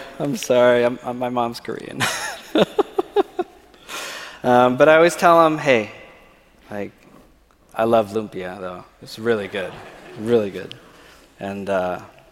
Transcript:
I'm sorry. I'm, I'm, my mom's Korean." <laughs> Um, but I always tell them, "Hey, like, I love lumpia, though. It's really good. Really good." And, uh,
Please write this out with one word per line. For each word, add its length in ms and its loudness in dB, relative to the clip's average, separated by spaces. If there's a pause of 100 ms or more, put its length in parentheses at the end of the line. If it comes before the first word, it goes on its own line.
(200)
I'm 160 -4
sorry. 480 4
I'm, 180 -2
I'm, 160 -8
my 120 -6
mom's 320 -4
Korean." 460 -10
<laughs> 40 -6 (2250)
Um, 320 4
but 140 4
I 80 8
always 180 4
tell 260 6
them, 160 2
"Hey, 340 2 (800)
like, 220 -10 (840)
I 120 -2
love 260 2
lumpia, 480 -8
though. 240 -12 (180)
It's 160 -18
really 300 0
good. 240 -6 (480)
Really 320 2
good." 240 -12 (640)
And, 300 -8
uh, 300 -2 (320)